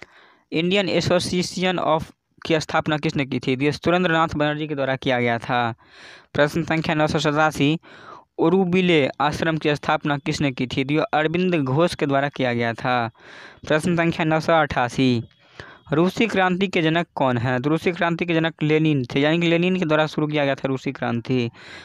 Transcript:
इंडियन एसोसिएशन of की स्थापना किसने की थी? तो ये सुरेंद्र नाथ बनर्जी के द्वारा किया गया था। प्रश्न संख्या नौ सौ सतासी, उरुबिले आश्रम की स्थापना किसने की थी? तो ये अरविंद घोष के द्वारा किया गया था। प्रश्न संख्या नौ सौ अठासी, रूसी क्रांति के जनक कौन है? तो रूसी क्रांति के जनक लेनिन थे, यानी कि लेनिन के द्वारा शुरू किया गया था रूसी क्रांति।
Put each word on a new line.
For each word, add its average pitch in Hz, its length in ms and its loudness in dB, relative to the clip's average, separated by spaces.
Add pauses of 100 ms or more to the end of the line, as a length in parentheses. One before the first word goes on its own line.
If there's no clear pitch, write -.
(520)
इंडियन 180 360 0
एसोसिएशन 180 880 0 (100)
of 156 240 -2 (300)
की 160 180 0
स्थापना 160 380 -2
किसने 147 280 -2
की 131 140 -4
थी? 131 160 -2
तो 135 80 -4
ये 147 80 2
सुरेंद्र 175 400 0
नाथ 160 240 0
बनर्जी 147 320 -2
के 151 60 -6
द्वारा 135 220 -2
किया 127 240 0
गया 120 180 0
था। 120 360 -2 (600)
प्रश्न 151 280 2
संख्या 160 320 -2
नौ 156 120 2
सौ 156 120 0
सतासी, 151 600 2 (600)
उरुबिले 175 680 2 (140)
आश्रम 156 360 -2
की 151 180 0
स्थापना 151 440 -2
किसने 147 340 -2
की 127 140 -4
थी? 131 180 -2
तो 143 100 -2
ये 156 100 2 (100)
अरविंद 170 400 0
घोष 147 400 2
के 156 120 -2
द्वारा 139 220 2
किया 127 260 -2
गया 117 200 0
था। 123 360 -2 (580)
प्रश्न 165 280 0
संख्या 170 280 0
नौ 160 160 2
सौ 156 120 0
अठासी, 131 720 2 (680)
रूसी 185 340 2
क्रांति 185 420 0
के 180 140 0
जनक 160 320 2
कौन 127 240 0
है? 127 220 0
तो 147 100 -2
रूसी 170 220 0
क्रांति 170 340 -2
के 170 80 -2
जनक 160 280 -2
लेनिन 151 420 2
थे, 139 160 -2
यानी 156 200 2
कि 170 80 2
लेनिन 175 300 2
के 185 60 0
द्वारा 151 220 2
शुरू 151 200 -2
किया 147 180 0
गया 139 100 0
था 135 140 -6
रूसी 135 240 -4
क्रांति। 120 580 -2 (340)